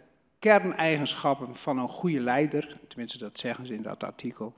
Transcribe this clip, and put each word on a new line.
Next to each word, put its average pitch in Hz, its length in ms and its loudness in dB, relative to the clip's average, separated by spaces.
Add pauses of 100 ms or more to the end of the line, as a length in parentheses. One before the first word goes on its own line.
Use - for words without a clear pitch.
(400)
kerneigenschappen 156 1160 4
van 139 220 -2
een 123 120 -2
goede 160 300 0
leider, 143 580 0 (100)
tenminste 120 300 -10
dat 107 220 -14
zeggen 127 260 -6
ze 123 80 -10
in 107 80 -6
dat 104 220 -10
artikel, 113 540 -8